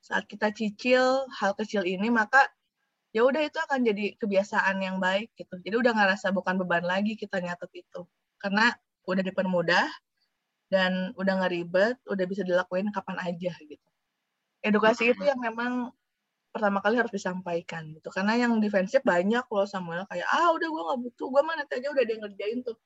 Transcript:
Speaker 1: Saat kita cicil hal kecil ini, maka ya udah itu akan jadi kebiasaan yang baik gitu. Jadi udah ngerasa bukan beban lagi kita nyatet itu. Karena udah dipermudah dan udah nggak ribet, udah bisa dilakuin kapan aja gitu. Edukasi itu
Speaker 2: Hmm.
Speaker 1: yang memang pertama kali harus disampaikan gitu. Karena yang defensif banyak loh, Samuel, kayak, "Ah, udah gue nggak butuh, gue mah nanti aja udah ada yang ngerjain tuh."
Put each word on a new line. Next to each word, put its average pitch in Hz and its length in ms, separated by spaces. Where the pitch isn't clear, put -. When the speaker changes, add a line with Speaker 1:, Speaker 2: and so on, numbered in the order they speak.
Speaker 1:
Saat 190 240
kita 214 240
cicil 254 760
hal 196 160
kecil 208 320
ini, 190 240
maka 233 360
ya 226 160
udah 302 160
itu 302 160
akan 277 240
jadi 208 320
kebiasaan 196 640
yang 190 240
baik 196 320
gitu. 180 240
Jadi 185 160
udah 240 160
ngerasa 208 400
bukan 185 320
beban 175 240
lagi 208 320
kita 196 240
nyatet 175 320
itu. 180 320
Karena 208 320
udah 185 160
dipermudah 185 680
dan 185 480
udah 190 140
nggak 180 80
ribet, 180 440
udah 196 160
bisa 185 240
dilakuin 185 480
kapan 190 240
aja 175 400
gitu. 147 300
Edukasi 220 480
itu 196 160
Speaker 2:
Hmm. 285 80
Speaker 1:
yang 247 80
memang 233 300
pertama 202 320
kali 220 160
harus 233 120
disampaikan 170 840
gitu. 160 160
Karena 202 240
yang 240 280
defensif 208 400
banyak 202 400
loh, 202 240
Samuel, 185 400
kayak, 180 240
"Ah, 320 240
udah 330 120
gue 320 200
nggak 285 160
butuh, 247 280
gue 277 160
mah 330 120
nanti 285 200
aja 254 120
udah 269 120
ada 226 80
yang 220 160
ngerjain 202 360
tuh." 226 220